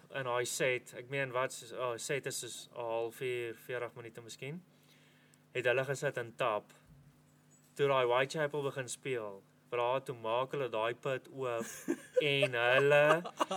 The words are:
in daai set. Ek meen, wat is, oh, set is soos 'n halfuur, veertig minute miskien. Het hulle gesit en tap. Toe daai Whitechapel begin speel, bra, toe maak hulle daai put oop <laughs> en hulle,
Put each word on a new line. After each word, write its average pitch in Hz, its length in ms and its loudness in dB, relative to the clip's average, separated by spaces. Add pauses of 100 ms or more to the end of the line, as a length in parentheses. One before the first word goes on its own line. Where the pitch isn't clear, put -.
(140)
in 135 100 -4
daai 123 200 0
set. 127 520 -2
Ek 120 140 -14
meen, 139 220 -4
wat 127 180 0
is, 117 220 -14
oh, 117 240 -4
set 131 300 -4
is 120 120 -6
soos - 340 -12
'n - 80 -16
halfuur, 117 760 -4 (100)
veertig 120 300 -6
minute 117 260 -14
miskien. 135 400 -10 (920)
Het 127 120 -2
hulle 127 200 4
gesit 135 340 -2
en 117 180 -6
tap. 107 360 0 (1000)
Toe 143 140 2
daai 131 180 4
Whitechapel 143 560 2
begin 131 260 -4
speel, 107 540 -6 (260)
bra, 135 320 0
toe 135 140 -8
maak 120 380 -2
hulle 139 180 -2
daai 113 240 0
put 131 380 -4
oop 120 340 -4 (320)
<laughs> - 240 -2
en 139 300 4
hulle, 143 680 6 (340)